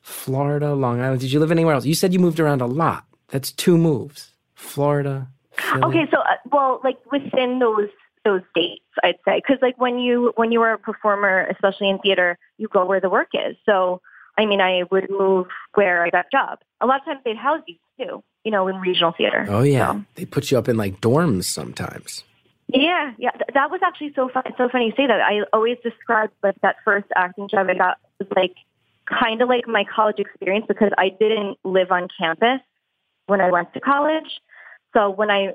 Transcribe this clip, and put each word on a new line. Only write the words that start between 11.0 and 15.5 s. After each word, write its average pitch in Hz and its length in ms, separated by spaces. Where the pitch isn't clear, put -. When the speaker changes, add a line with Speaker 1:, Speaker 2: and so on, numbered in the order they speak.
Speaker 2:
especially 196 380
in 190 100
theater, 180 400
you 214 120
go 185 160
where 190 160
the 190 80
work 254 240
is. - 220
So, 185 360
I 214 80
mean, 202 160
I 185 280
would 190 220
move 190 360